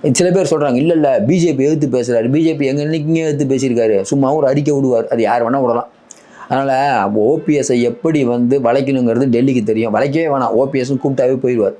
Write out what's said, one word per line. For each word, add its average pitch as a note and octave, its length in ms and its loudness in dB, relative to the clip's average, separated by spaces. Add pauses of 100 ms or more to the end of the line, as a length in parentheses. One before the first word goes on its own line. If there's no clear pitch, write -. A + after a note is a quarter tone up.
(120)
சில F3+ 200 2
பேர் F3+ 200 0
சொல்றாங்க, D3 240 0
"இல்ல, D#3 180 2
இல்ல, C#3 340 2
பி F3 100 2
ஜே E3 160 2
பி C3+ 100 -2
எதிர்த்து C#3+ 360 0
பேசுறாரு, A#2+ 320 0
பி D#3 120 0
ஜே D#3+ 120 0
பி D3 100 -4
எங்க, C#3 160 -2
இன்னைக்கு D#3 320 -2
எதிர்த்து D3 420 -2
பேசியிருக்காரு." A#2 460 0
சும்மா C3+ 320 0
ஒரு D3+ 140 0
அறிக்கை D3 280 0
விடுவார், B2 320 0
அது A#2+ 140 -2
யார் A#2 220 0
வேணா B2+ 180 0
விடலாம். A#2+ 260 0 (640)
அதனால C3 640 0
ஓ A2+ 320 2
பி D3 140 2
எஸ்ஸை B2+ 220 0
எப்படி C3+ 440 0
வந்து A#2+ 340 2
வளைக்கணுங்கிறது B2+ 680 0
டெல்லிக்கு B2 360 2
தெரியும். A2 280 -2
வளைக்கவே C#3 360 0
வேணாம், B2+ 220 0
ஓ A#2 180 0
பி C#3 140 -2
எஸும் C3 220 -2
கூப்பிட்டாவே C3+ 400 0
போயிடுவார். A#2 360 0